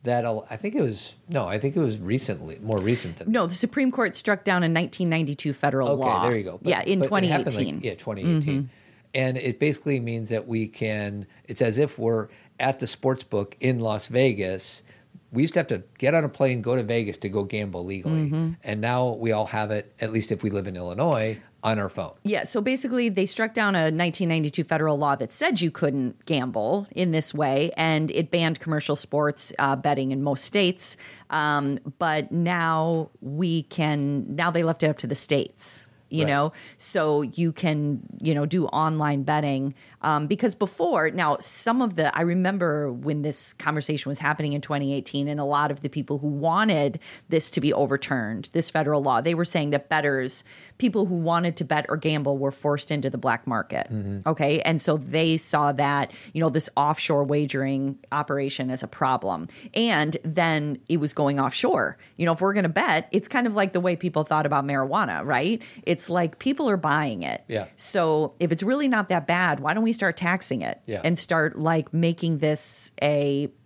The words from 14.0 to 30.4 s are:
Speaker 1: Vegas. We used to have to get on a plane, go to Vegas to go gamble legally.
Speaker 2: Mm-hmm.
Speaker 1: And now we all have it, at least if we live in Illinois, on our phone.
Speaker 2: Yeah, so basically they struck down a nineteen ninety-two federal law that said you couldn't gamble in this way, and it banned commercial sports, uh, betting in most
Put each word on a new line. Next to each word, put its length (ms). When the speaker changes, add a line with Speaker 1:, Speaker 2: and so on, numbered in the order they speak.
Speaker 1:
Vegas. 760
We 120
used 100
to 80
have 60
to 160
get 180
on 80
a 60
plane, 320
go 140
to 80
Vegas 360
to 100
go 140
gamble 420
legally. 440
Speaker 2:
Mm-hmm. 240
Speaker 1:
And 180
now 320
we 180
all 160
have 240
it, 300
at 100
least 200
if 120
we 60
live 180
in 80
Illinois, 640
on 160
our 100
phone. 240
Speaker 2:
Yeah, 220
so 160
basically 480
they 160
struck 300
down 200
a 140
nineteen 400
ninety-two 340
federal 340
law 180
that 160
said 300
you 100
couldn't 540
gamble 680
in 200
this 220
way, 440
and 340
it 200
banned 280
commercial 360
sports, 640
uh, 160
betting 360
in 120
most 220